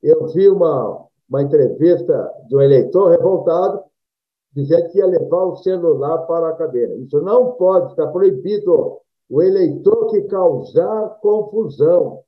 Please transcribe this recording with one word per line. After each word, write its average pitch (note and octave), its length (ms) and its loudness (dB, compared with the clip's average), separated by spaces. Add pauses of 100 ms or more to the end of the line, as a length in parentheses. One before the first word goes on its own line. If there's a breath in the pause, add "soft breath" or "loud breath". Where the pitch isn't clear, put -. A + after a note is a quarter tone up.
Eu - 240 2
vi F#3+ 200 2
uma, D#3+ 560 0 (240)
uma C3+ 140 -4
entrevista D3 880 0 (160)
de C3+ 80 -4
um C#3 60 4
eleitor C#3 480 4
revoltado, F3 720 0 (720)
dizendo D#3+ 360 0
que F#3 100 0
ia F#3+ 80 2
levar F3+ 380 0
o E3 100 -6
celular E3 720 -2
para E3 220 -2
a D#3+ 40 -6
cabine. C3 500 -6
Isso D3 160 -4
não A3 340 0
pode, F#3 360 0
está D3+ 160 -4
proibido. F3+ 920 -2 (300)
O C3+ 140 0
eleitor F#3+ 720 2
que G#3 100 0
causar F3+ 1000 -2
confusão F3+ 1080 -2